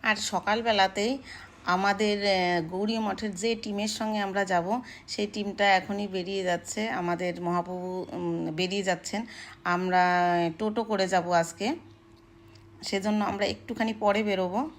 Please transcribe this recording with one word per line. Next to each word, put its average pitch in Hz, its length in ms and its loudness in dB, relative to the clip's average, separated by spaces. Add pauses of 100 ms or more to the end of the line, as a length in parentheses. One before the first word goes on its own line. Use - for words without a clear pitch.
আর 220 120 2
সকালবেলাতেই 208 1000 2 (480)
আমাদের, 202 600 2
আহ, 180 440 2
গৌরী 208 280 -2
মঠের 208 380 -2
যে 226 200 0
টিমের 208 320 -4
সঙ্গে 214 320 -2
আমরা 196 240 0
যাব, 185 380 2 (260)
সেই 208 200 -2
টিমটা 202 380 -2
এখনই 202 420 2
বেরিয়ে 190 360 -4
যাচ্ছে। 180 460 -2
আমাদের 175 520 -2
মহাপ্রভু, 180 680 -4
উম, 170 400 -4
বেরিয়ে 185 320 -2
যাচ্ছেন। 190 420 -2 (380)
আমরা 180 400 4 (540)
টোটো 214 260 -2
করে 202 240 0
যাব 175 240 2
আজকে, 180 440 2 (1040)
সেজন্য 208 440 0
আমরা 196 200 0
একটুখানি 226 480 -4
পরে 208 300 2
বেরোবো। 196 560 0